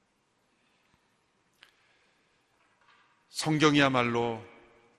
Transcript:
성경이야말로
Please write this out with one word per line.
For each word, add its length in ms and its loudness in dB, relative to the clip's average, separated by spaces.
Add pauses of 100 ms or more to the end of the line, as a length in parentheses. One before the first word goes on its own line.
(3250)
성경이야말로 1160 0 (540)